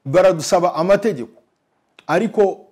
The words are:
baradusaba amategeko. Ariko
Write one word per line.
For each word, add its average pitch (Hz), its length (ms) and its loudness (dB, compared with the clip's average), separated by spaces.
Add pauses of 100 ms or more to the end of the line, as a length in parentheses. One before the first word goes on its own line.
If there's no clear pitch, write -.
baradusaba 175 720 0
amategeko. 185 680 -2 (640)
Ariko 196 640 0